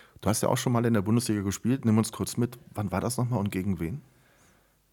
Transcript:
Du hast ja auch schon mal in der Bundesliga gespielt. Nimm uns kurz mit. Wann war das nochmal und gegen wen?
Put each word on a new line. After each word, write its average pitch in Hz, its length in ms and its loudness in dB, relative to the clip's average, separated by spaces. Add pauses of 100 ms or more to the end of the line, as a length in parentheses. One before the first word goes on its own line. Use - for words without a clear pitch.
(200)
Du - 100 0
hast 110 120 0
ja - 80 2
auch 123 80 4
schon 127 160 0
mal 117 120 2
in 117 100 2
der 98 80 2
Bundesliga 110 400 2
gespielt. 113 420 -2
Nimm 110 140 6
uns 107 120 0
kurz - 260 -6
mit. 120 200 -2 (160)
Wann 98 180 -6
war 92 100 -2
das 117 160 -2
nochmal 120 220 -2
und 101 120 -2
gegen 92 280 -2
wen? 85 220 -6 (920)